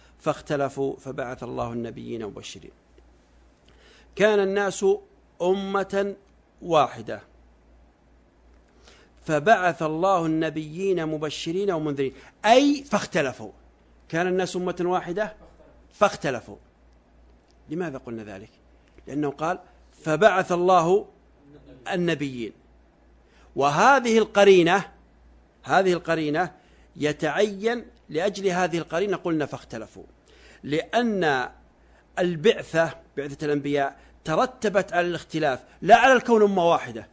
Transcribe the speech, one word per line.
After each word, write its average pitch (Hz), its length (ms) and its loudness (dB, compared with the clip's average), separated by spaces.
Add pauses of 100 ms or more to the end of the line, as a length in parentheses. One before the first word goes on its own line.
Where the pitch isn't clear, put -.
(200)
فاختلفوا 139 760 -4
فبعث 131 480 -10
الله 123 300 -8
النبيين 117 520 -10
مبشرين". - 460 -16 (1400)
كان 208 240 2
الناس 196 460 -2 (560)
أمة 196 760 -2 (460)
واحدة 120 600 -2 (2000)
فبعث 170 580 2
الله 165 420 0
النبيين 160 800 -4
مبشرين 156 680 -4
ومنذرين، 143 420 -4 (320)
أي 277 380 4
فاختلفوا. 135 680 -4 (580)
كان 170 180 -2
الناس 185 280 -2
أمة 180 260 -4
واحدة 175 540 -4 (580)
فاختلفوا. 131 640 -2 (1120)
لماذا 156 280 -8
قلنا 113 260 -12
ذلك؟ 101 260 -16 (580)
لأنه 143 220 -4
قال: 156 300 -6 (440)
"فبعث 180 480 4
الله 180 540 4 (880)
النبيين"، 143 600 -4 (1000)
وهذه 220 640 4
القرينة، 196 760 6 (720)
هذه 180 300 2
القرينة 160 580 -2 (440)
يتعين 190 880 -2 (240)
لأجل 190 380 -4
هذه 175 300 -2
القرينة 170 400 -4
قلنا: 160 280 -2
"فاختلفوا"، 110 580 -14 (600)
لأن 160 840 -2 (680)
البعثة، 165 760 0 (240)
بعثة 139 280 -8
الأنبياء، 143 540 -2 (240)
ترتبت 190 680 -2
على 175 140 0
الاختلاف 156 560 -4 (180)
لا 196 140 8
على 254 180 6
الكون 233 300 4
أمة 190 260 4
واحدة. 120 440 -2